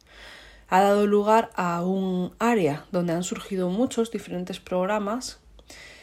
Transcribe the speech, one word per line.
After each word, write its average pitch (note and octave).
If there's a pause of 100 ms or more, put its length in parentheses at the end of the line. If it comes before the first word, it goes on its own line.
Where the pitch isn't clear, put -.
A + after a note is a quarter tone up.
(680)
Ha F#3
dado G3+
lugar G#3
a F3
un F#3
área G3
donde F3
han E3+
surgido F#3
muchos A3+
diferentes F3+
programas G3+ (640)